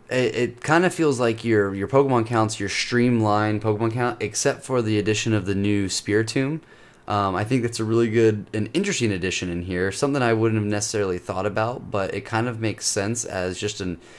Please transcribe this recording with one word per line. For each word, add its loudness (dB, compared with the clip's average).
it, 0
it -4
kinda 4
feels 0
like 0
your, 4
your -4
Pokemon 4
count's 0
your -4
streamlined 2
Pokemon 0
count, -4
except -2
for 0
the 2
addition 0
of 0
the 0
new 2
Spiritomb. -2
Um, 0
I 0
think 0
that's -4
a 0
really 2
good 2
and -2
interesting 0
addition -2
in -4
here, -2
something 0
I 4
wouldn't 2
have 0
necessarily 0
thought -4
about, -4
but -2
it -4
kind -2
of -6
makes -4
sense -2
as -4
just -4
an -6